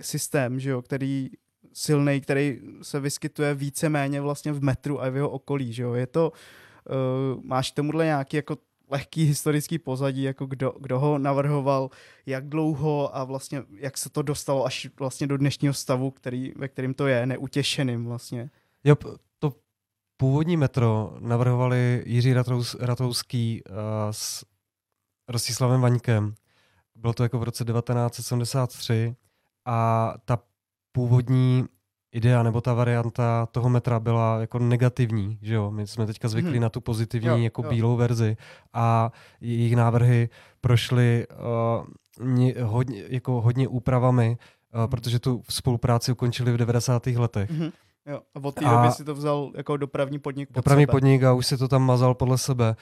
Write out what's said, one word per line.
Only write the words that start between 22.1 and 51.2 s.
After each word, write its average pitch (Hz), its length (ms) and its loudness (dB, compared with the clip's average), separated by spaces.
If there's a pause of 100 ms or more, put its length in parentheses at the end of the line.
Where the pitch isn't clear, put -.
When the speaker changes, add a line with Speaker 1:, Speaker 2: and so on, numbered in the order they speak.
Speaker 2:
Ratrous-, 123 460 0
Ratouský, 120 840 -2
eh, - 60 -18 (400)
s - 340 -10 (800)
Rostislavem 123 540 0
Vaňkem. 113 520 2 (640)
Bylo 113 180 -2
to 127 100 0
jako 117 160 -2
v 117 40 -2
roce 117 200 -6
devatenáct 117 520 -2
set 120 80 -10
sedmdesát 123 460 -2
tři 117 460 -2 (500)
a 113 480 0 (120)
ta 120 140 0 (520)
původní 127 760 4 (460)
idea 120 320 4
nebo 113 180 2
ta 123 120 0
varianta 117 800 0
toho 123 180 0
metra 120 300 2
byla 113 420 2
jako 113 180 -4
negativní, 117 800 2
že 107 120 -4
jo? 104 180 0
My 104 160 -6
jsme 110 180 -2
teďka 110 220 -6
zvyklí 151 240 0
Speaker 1:
Mhm. 120 100 0
Speaker 2:
na 117 80 2
tu 98 120 -6
pozitivní 113 460 -2
Speaker 1:
Jo, 156 100 4
Speaker 2:
jako 117 260 -2
Speaker 1:
jo. 117 60 -6
Speaker 2:
bílou 117 260 2
verzi 117 420 0 (360)
a 117 380 2 (300)
jejich 117 340 0
návrhy 117 540 4 (320)
prošly, 120 680 2
eh, 117 920 -4
ně-, 127 400 2
hodně, 113 440 -2
jako 127 340 -2
hodně 120 260 2
úpravami, 123 720 2 (360)
eh, 113 60 -6
Speaker 1:
Mhm. 113 100 0
Speaker 2:
protože 123 300 -2
tu 123 300 -2
spolupráci 120 600 0
ukončili 120 400 -2
v 117 60 0
devadesátých 120 600 0
letech. 110 340 0
Speaker 1:
Mhm. 160 200 -4 (340)
Jo, 143 160 -10 (140)
a 147 80 -10
od 139 120 -6
té - 100 -4
Speaker 2:
A 120 160 6
Speaker 1:
doby 120 120 6
si 151 100 -8
to 143 120 -8
vzal 143 400 -2
jako 147 220 -4
dopravní 139 420 -4
podnik 139 300 -8
pod - 60 -20
Speaker 2:
dopravní 139 280 6
Speaker 1:
sebe. 139 80 4
Speaker 2:
podnik 135 320 6